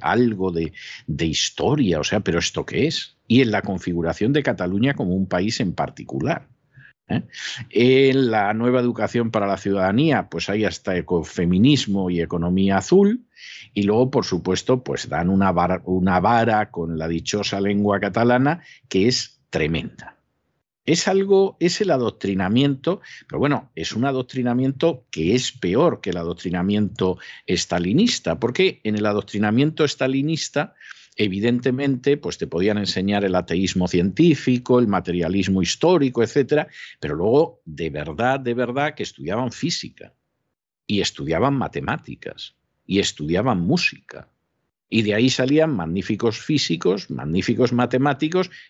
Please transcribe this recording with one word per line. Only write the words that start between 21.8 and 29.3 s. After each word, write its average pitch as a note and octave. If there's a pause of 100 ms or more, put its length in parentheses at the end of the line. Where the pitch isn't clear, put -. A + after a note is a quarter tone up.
el F#3+
adoctrinamiento, B2 (260)
pero -
bueno, C3
es D#2+
un A#2
adoctrinamiento C3
que E2
es B2+
peor A#2
que G2
el F2
adoctrinamiento F2+ (280)
estalinista, F2+
porque A#2
en G#2+
el G#2
adoctrinamiento G#2+